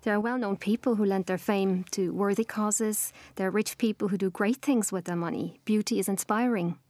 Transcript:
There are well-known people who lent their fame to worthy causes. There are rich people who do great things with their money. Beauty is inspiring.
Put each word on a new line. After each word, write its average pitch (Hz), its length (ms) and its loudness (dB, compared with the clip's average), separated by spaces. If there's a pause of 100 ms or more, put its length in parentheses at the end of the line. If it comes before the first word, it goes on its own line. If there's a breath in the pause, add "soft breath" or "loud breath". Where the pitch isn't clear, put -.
There 214 120 0
are 208 60 2
well-known 226 380 -2
people 233 360 0
who 214 100 2
lent 196 220 2
their 185 120 0
fame 190 520 0
to 180 220 -2
worthy 202 320 0
causes. 214 680 -2 (220 loud breath)
There 190 140 -2
are - 20 -2
rich 208 260 0
people 214 320 0
who 190 100 0
do 190 120 0
great 214 320 0
things 240 300 2
with 180 140 -4
their 175 100 -2
money. 170 480 -4
Beauty 214 340 2
is 190 100 0
inspiring. 202 720 0 (120)